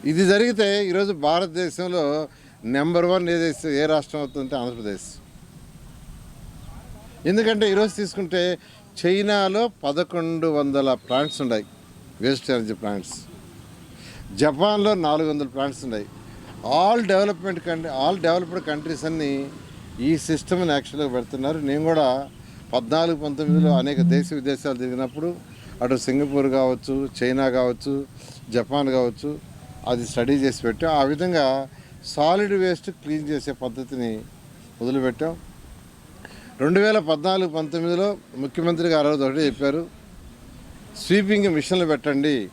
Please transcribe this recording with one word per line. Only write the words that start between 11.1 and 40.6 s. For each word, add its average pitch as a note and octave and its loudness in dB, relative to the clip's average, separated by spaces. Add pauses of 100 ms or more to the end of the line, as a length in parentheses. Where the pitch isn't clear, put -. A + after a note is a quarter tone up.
ఉన్నాయి, A#2 0 (540)
వేస్ట్ C3 0
ఎనర్జీ A2+ 0
ప్లాంట్స్. G2+ -6 (1200)
జపాన్లో G3+ 2
నాలుగు D#3 0
వందల D3 -4
ప్లాంట్స్ C3+ -6
ఉన్నాయి. G#2+ -6 (640)
All G3 4
development F#3+ 2
country, E3 -4
all D3+ 0
developed E3+ 0
countries D3+ -6
అన్నీ C#3+ -2 (540)
ఈ D3+ 2
సిస్టమ్ని E3+ 0
యాక్చువల్గా C#3+ -2
పెడుతున్నారు. C3 -2
నేను D3 0
కూడా C#3 2 (440)
పద్నాలుగు D#3 2
పంతొమ్మిదిలో D3 2
అనేక C#3 0
దేశ E3+ 4
విదేశాలు C3+ -4
తిరిగినప్పుడు C3 -4 (480)
అటు B2+ 2
సింగపూర్ C#3 2
కావచ్చు, C3 0 (140)
చైనా C3 2
కావచ్చు, C3 0 (440)
జపాన్ C3 0
కావచ్చు, C3 0 (500)
అది A#2+ -2
స్టడీ A#2+ 0
చేసి C3+ 2
పెట్టాం. B2 0
ఆ C#3+ 4
విధంగా C#3+ 2 (380)
సాలిడ్ F#3+ 2
వేస్ట్ F#3 0
క్లీన్ D3 -6
చేసే C#3+ -4
పద్ధతిని B2 -6 (600)
మొదలుపెట్టాం. C3 -2 (1200)
రెండు E3+ 4
వేల G#3+ 6
పద్నాలుగు F3+ 2
పంతొమ్మిదిలో E3+ -2 (200)
ముఖ్యమంత్రి E3 0
గారు D3+ 4
ఆ - 4
రోజు C#3+ 2
ఒకటే C#3 2
చెప్పారు, C#3 -2 (1200)